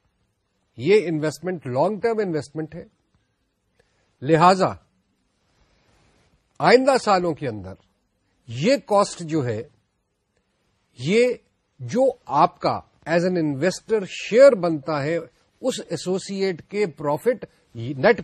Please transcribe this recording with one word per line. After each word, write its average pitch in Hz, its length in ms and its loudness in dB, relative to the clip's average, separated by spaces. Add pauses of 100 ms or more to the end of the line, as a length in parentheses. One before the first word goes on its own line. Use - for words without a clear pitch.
(760)
یہ 160 320 2
انویسٹمنٹ 156 580 -6
لانگ 160 340 -2
ٹرم 233 180 -2
انویسٹمنٹ 160 560 -6
ہے، 180 100 -16 (1400)
لہذا 165 500 4 (1900)
آئندہ 254 460 4
سالوں 185 300 0
کے 143 140 -8
اندر 98 260 -12 (760)
یہ 147 280 0 (100)
کاسٹ 202 360 0
جو 151 240 -4
ہے، 113 160 -6 (1400)
یہ 220 360 0 (460)
جو 214 300 0 (160)
آپ 151 340 2
کا 120 200 -2 (280)
as 170 200 0
an 185 140 -2
investor 160 580 -2 (100)
شیئر 262 420 6
بنتا 165 500 0
ہے 156 140 -2
اس - 720 -8
ایسوسیٹ 190 840 -6
کے 208 160 -2
پروفٹ، 151 580 -2 (300)
نیٹ 139 500 -2